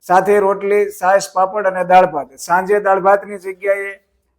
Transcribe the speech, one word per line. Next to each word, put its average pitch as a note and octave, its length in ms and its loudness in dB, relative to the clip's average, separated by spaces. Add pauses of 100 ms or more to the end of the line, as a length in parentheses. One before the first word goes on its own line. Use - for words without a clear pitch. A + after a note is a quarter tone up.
સાથે F#3+ 380 2
રોટલી, G3 500 0
છાશ, F#3+ 440 -2
પાપડ F#3+ 340 -2
અને F#3 160 -4
દાળ F#3 220 6
ભાત. C#3 280 -8
સાંજે F#3 460 -2
દાળ F#3+ 200 0
ભાતની G3+ 380 0
જગ્યાએ, G3 640 -6 (400)